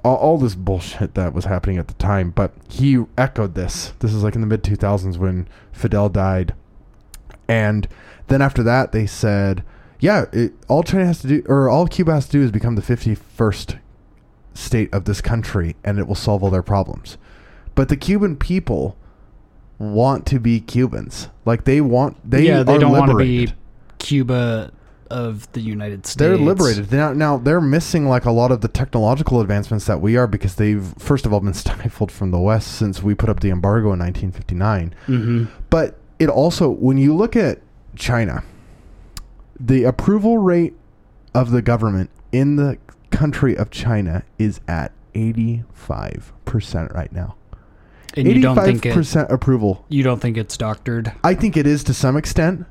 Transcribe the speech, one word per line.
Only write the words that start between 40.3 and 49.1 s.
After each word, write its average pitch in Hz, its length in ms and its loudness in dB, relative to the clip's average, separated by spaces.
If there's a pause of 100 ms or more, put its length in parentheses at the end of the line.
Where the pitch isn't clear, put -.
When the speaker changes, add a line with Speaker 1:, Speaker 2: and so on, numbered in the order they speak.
Speaker 1:
rate 175 360 2 (600)
of 120 180 2
the 123 100 2
government 107 480 0 (220)
in 139 240 2
the 143 200 0 (340)
country 143 460 0
of - 140 -4
China 98 540 -2 (140)
is 107 300 -2
at 82 240 -6 (220)
eighty-five 113 1160 -6 (120)
percent - 480 -4
right - 200 -8
now. 90 220 -8 (800)
Speaker 2:
And 139 120 0
you 127 160 4
don't 131 140 4
think - 120 4 (160)
it 120 40 0
Speaker 1:
Eighty-five 120 60 0
percent 156 380 2